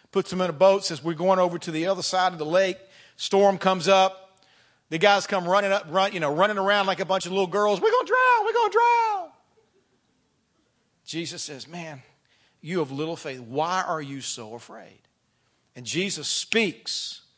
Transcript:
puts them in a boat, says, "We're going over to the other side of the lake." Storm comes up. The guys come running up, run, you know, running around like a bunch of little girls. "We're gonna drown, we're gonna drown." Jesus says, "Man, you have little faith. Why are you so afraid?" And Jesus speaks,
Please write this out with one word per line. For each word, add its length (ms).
puts 200
them 100
in 100
a 20
boat, 320
says, 200
"We're 100
going 240
over 220
to 100
the 160
other 160
side 300
of 80
the 40
lake." 340
Storm 420
comes 280
up. 380
The 60
guys 300
come 200
running 240
up, 180
run, 260
you 60
know, 120
running 240
around 300
like 120
a 60
bunch 220
of 60
little 140
girls. 320
"We're 120
gonna 160
drown, 400
we're 80
gonna 180
drown." 600
Jesus 380
says, 240
"Man, 360
you 160
have 120
little 240
faith. 260
Why 420
are 180
you 220
so 320
afraid?" 460
And 80
Jesus 420
speaks, 920